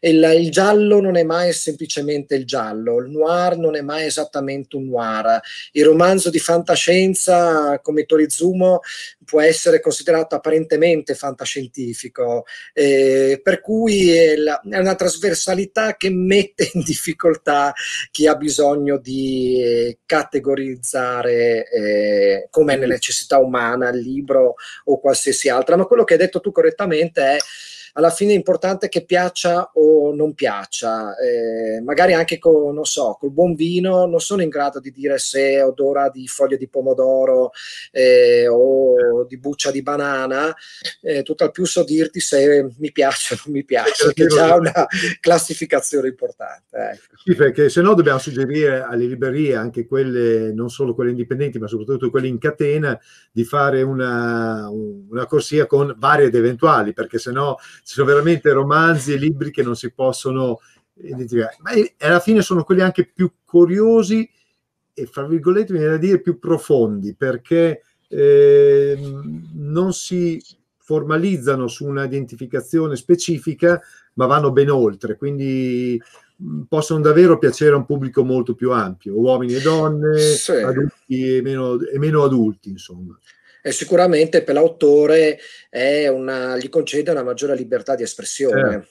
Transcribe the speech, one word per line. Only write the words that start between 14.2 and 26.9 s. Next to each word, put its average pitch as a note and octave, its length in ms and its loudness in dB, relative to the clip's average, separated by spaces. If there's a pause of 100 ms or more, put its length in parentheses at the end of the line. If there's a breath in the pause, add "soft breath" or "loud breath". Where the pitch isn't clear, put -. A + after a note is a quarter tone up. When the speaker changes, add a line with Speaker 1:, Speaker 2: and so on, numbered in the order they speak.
Speaker 1:
la, D3+ 240 0 (100)
è G3+ 80 -4
una F#3 180 0
trasversalità F#3+ 1000 -2
che F#3+ 140 -4
mette F#3+ 640 0
in E3+ 100 -2
difficoltà D3+ 920 -2 (360 loud breath)
chi D3+ 180 2
ha D3+ 80 4
bisogno C#3+ 600 0
di, C3 640 -2
eh, A#2+ 440 -2
categorizzare, B2 1600 -2
eh, G#2 800 0
come D3 300 2
Speaker 2:
Sì. C3 80 -2
Speaker 1:
necessità - 520 -2
umana B2 500 0
il B2 100 -4
libro C3 560 0 (300 loud breath)
o C#3 140 0
qualsiasi C3+ 500 0
altra. C3 260 2
Ma F#3 100 2
quello A#3 180 4
che - 100 2
hai D#3+ 60 4
detto F3+ 200 0
tu G3+ 120 -4
correttamente E3 720 0